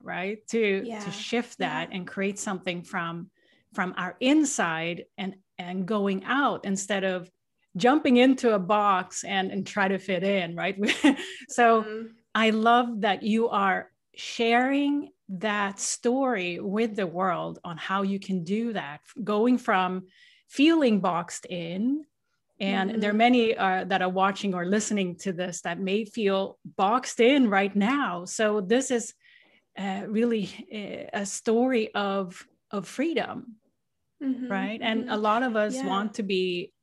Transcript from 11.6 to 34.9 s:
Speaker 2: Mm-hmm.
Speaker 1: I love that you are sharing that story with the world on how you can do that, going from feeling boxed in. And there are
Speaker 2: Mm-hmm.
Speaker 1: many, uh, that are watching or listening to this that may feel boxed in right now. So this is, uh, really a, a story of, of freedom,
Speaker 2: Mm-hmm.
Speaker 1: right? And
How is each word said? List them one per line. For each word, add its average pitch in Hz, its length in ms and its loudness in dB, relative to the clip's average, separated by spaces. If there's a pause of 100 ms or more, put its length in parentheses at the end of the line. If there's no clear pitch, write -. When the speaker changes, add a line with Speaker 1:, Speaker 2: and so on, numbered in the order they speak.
Speaker 2:
Mm-hmm. 220 240 -8 (280)
Speaker 1:
I 220 160 4
love 233 520 4
that 202 220 0
you 226 260 2
are 190 400 0 (240)
sharing 277 960 0 (180)
that 202 520 -4
story 233 800 -2
with 214 360 -2
the 202 100 -2
world 170 580 -2
on 170 120 -10
how 196 260 -4
you 196 180 -2
can 190 240 -4
do 220 280 -4
that, 151 280 -8 (220)
going 214 360 2
from 185 480 0 (420)
feeling 277 520 4
boxed 170 460 -2
in. 190 580 -4 (560)
And 196 420 0
there 208 80 2
are - 20 0
Speaker 2:
Mm-hmm. 214 40 2
Speaker 1:
many, 233 400 6
uh, 185 280 0
that 185 180 0
are 185 60 2
watching 190 460 0
or 175 120 -2
listening 196 540 0
to 190 120 -4
this 170 300 -6
that 175 180 -6
may 196 240 -2
feel 196 540 -2 (180)
boxed 220 420 0
in 254 320 6
right 196 240 2
now. 202 520 0
So 214 340 0
this 233 300 2
is, 233 240 -2 (640)
uh, 196 280 -6
really 220 440 0 (200)
a, - 440 -10
a 202 120 -4
story 233 680 0
of, 196 520 -4 (240)
of 196 160 -6
freedom, 254 680 -4 (680)
Speaker 2:
Mm-hmm. 254 300 -4
Speaker 1:
right? 202 300 -4
And 226 220 -2